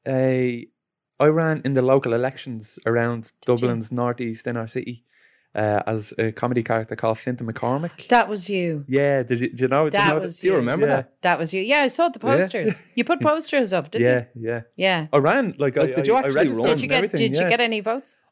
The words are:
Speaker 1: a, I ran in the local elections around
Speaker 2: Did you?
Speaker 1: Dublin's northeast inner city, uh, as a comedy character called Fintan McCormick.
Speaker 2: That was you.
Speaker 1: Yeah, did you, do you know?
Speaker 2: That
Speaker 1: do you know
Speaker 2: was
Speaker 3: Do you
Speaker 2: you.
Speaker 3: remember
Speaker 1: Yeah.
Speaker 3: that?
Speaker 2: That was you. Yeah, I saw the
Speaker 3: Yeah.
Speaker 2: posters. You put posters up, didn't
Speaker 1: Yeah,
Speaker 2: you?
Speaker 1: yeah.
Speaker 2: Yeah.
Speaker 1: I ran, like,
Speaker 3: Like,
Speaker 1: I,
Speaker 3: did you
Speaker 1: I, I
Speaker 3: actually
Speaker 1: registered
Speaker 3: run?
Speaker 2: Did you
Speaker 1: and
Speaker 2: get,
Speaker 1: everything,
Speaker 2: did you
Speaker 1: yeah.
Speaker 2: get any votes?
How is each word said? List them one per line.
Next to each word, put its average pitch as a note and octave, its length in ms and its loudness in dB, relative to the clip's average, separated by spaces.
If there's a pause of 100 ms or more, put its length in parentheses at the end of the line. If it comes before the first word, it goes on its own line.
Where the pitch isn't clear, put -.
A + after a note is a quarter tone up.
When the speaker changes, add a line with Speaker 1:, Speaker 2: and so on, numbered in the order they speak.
Speaker 1:
a, B2+ 600 0 (520)
I D3 80 6
ran D#3 380 2
in C3+ 80 0
the C3 80 4
local C3 320 4
elections A#2+ 720 -6
around A#2 380 0
Speaker 2:
Did - 80 -18 (300)
you? B2 60 0
Speaker 1:
Dublin's A2+ 240 -4
northeast A#2+ 560 -4
inner A#2+ 200 -6
city, A#2+ 360 -10 (520)
uh, G#2 320 2
as G#2+ 320 -4
a A2 120 -2
comedy B2 300 -2
character A2+ 340 -2
called A2+ 220 -2
Fintan B2 340 -6
McCormick. C3+ 580 -4
Speaker 2:
That A#3+ 200 4
was G3 200 -6
you. E3+ 380 -2
Speaker 1:
Yeah, C#3 360 2
did A#2 160 -2
you, B2+ 140 -2
do B2 100 -2
you B2+ 40 2
know? D3 220 2
Speaker 2:
That G3 140 0
Speaker 1:
do G#3 40 4
you E3+ 80 2
know D#3 60 0
Speaker 2:
was F3 200 -8
Speaker 3:
Do F3 60 0
you F#3+ 60 4
Speaker 2:
you. F3 60 4
Speaker 3:
remember C3+ 280 2
Speaker 1:
Yeah. C#3 100 2
Speaker 3:
that? - 260 -10
Speaker 2:
That F3 160 2
was D#3+ 140 -4
you. F#3+ 100 -2
Yeah, C4+ 180 2
I C4+ 60 2
saw E4 220 0
the A3+ 120 -10
Speaker 3:
Yeah. C4+ 140 2
Speaker 2:
posters. A3 480 -2 (120)
You A#3 80 0
put D4+ 180 0
posters C#4+ 520 0
up, D#3+ 160 -2
didn't A#2+ 180 2
Speaker 1:
Yeah, B2 180 2 (100)
Speaker 2:
you? A2+ 140 -6
Speaker 1:
yeah. A#2 120 -6 (140)
Speaker 2:
Yeah. F3+ 360 0
Speaker 1:
I C#3+ 60 4
ran, F#3 400 2
like, C#3 180 -2
Speaker 3:
Like, C#3 160 2
Speaker 1:
I, - 40 -6
Speaker 3:
did - 120 0
you - 60 4
Speaker 1:
I, - 40 4
I - 20 4
Speaker 3:
actually C#3 160 0
Speaker 1:
registered B2 300 2
Speaker 3:
run? D#3 100 4
Speaker 2:
Did D3+ 60 -2
you - 40 -2
Speaker 1:
and - 40 -8
Speaker 2:
get, C4+ 80 2
Speaker 1:
everything, G#3 220 0
Speaker 2:
did C#3 180 2
you E3 60 2
Speaker 1:
yeah. F3+ 60 2
Speaker 2:
get A#3 120 4
any A3+ 180 0
votes? A3+ 380 -6 (140)